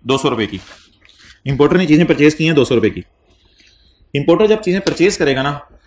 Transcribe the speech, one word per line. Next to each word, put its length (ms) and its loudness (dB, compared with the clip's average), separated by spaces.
दो 120 0
सौ 100 -2
रुपए 180 -2
की। 140 -10
importer 300 2
ने 100 0
चीजें 200 4
purchase 280 2
की 120 -4
हैं 80 0
दो 100 2
सौ 100 -2
रुपए 160 0
की। 140 -12
importer 320 2
जब 140 2
चीजें 200 -4
purchase 360 -2
करेगा 260 -2
ना, 260 -8